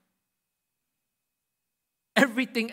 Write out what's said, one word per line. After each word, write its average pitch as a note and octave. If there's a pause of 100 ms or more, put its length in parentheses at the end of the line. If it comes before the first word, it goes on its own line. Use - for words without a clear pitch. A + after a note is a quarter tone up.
(2250)
everything A#3